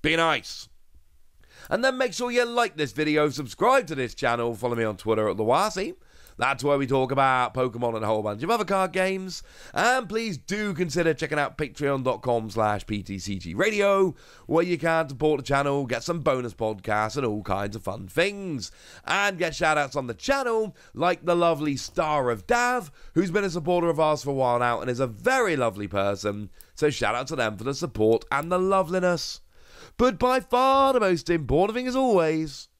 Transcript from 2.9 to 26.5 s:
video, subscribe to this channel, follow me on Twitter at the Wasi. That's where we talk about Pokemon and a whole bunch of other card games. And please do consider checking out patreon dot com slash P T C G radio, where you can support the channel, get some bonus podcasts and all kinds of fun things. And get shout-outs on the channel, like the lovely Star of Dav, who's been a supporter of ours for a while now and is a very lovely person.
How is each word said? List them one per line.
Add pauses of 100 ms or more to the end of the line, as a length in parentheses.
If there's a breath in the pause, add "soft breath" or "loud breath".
video,
subscribe
to
this
channel,
follow
me
on
Twitter
at
the
Wasi. (440 soft breath)
That's
where
we
talk
about
Pokemon
and
a
whole
bunch
of
other
card
games. (320 loud breath)
And
please
do
consider
checking
out
patreon
dot
com
slash
P
T
C
G
radio, (320 loud breath)
where
you
can
support
the
channel,
get
some
bonus
podcasts
and
all
kinds
of
fun
things. (340 loud breath)
And
get
shout-outs
on
the
channel, (200 loud breath)
like
the
lovely
Star
of
Dav, (220 soft breath)
who's
been
a
supporter
of
ours
for
a
while
now
and
is
a
very
lovely
person. (240 loud breath)